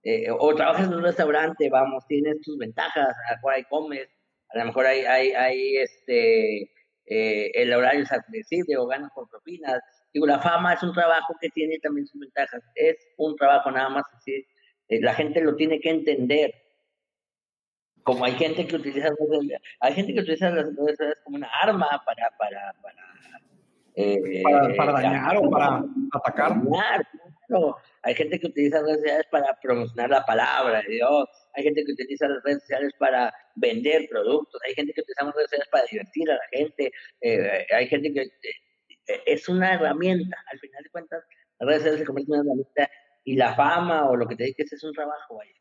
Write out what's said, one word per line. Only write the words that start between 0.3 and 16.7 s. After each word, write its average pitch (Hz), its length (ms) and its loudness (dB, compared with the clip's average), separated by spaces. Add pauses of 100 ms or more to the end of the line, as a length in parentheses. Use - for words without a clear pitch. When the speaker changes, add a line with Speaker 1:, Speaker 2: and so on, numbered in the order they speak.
Speaker 1:
o 151 240 4
trabajas 160 320 2
en 180 80 -2
un 170 80 -4
restaurante, 160 640 2
vamos, 131 380 2
tienes 151 360 -2
tus 151 140 -12
ventajas, 139 520 -2 (200)
a 117 40 -4
lo 117 60 -4
mejor 135 160 -2
ahí 127 100 -4
comes, 147 440 -6 (420)
a 113 80 -6
lo 117 80 -2
mejor 131 200 0
hay, 135 140 4
hay, 131 320 4
hay, 131 460 0
este, 113 920 2 (360)
eh, 107 480 -2
el 120 180 2
horario 131 320 4
es 143 80 -4
accesible 151 640 -4
o 123 100 0
ganas 139 260 -8
por 127 160 -14
propinas. 151 520 -8 (340)
Digo, 151 120 2
la 143 120 4
fama 170 360 2
es 175 100 -4
un 175 80 -2
trabajo 165 480 2
que 160 80 -6
tiene 156 320 -4
también 143 260 -4
sus 143 140 -20
ventajas, 131 420 -6 (140)
es 160 220 2 (180)
un 156 180 -2
trabajo 139 380 4
nada 131 160 0
más 139 160 -4 (100)
así, 135 320 -10 (400)
eh, 113 140 0
la 117 140 2
gente 151 260 0
lo 151 160 2
tiene 156 240 0
que 160 100 -2
entender. 147 640 2 (1500)